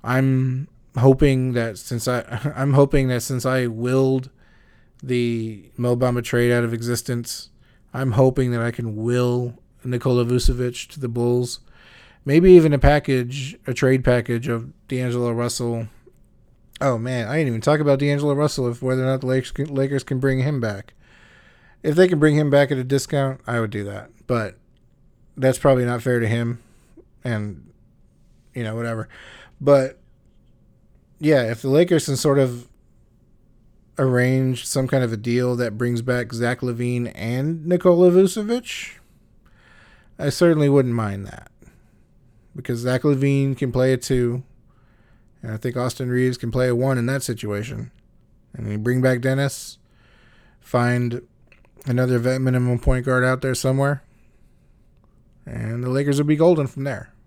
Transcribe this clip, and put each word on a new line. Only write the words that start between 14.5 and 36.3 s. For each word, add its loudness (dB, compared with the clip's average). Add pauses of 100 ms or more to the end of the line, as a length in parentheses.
D'Angelo -2
Russell. -4 (920)
Oh, 0
man, -4
I -2
didn't 0
even -2
talk 2
about 4
D'Angelo 0
Russell, 0
if -6
whether 0
or 0
not 0
the -6
Lakers 0
can, -6
Lakers -2
can -4
bring 0
him -2
back. -6 (880)
If 0
they 8
can 0
bring 4
him 2
back 4
at 0
a -4
discount, -2
I -2
would -2
do -6
that. -12 (160)
But -4 (800)
that's 0
probably 4
not -2
fair 0
to 0
him -2 (600)
and, -6 (840)
you -8
know, -6
whatever. -6 (520)
But, 4 (1200)
yeah, 2
if -8
the -4
Lakers 4
can -2
sort 2
of -2 (1300)
arrange 0
some -2
kind 0
of -2
a -6
deal -2
that -4
brings -2
back -4